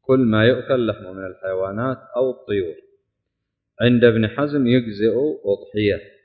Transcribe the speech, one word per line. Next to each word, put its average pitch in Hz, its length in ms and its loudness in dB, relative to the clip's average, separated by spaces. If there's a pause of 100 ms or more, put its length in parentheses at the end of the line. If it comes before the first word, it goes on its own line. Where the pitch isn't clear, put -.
كل 131 180 0
ما 110 260 2
يؤكل 123 420 0
لحمه 101 260 -8
من 95 140 -12
الحيوانات 95 720 -6 (180)
أو 127 140 0
الطيور 95 460 -6 (1040)
عند 120 240 4
ابن 110 240 4
حزم 143 380 -2
يجزئ 117 480 0 (300)
أضحية. 101 560 -2 (240)